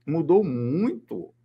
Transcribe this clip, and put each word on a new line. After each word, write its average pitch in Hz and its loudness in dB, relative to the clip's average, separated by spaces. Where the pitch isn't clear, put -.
mudou 165 2
muito 127 -4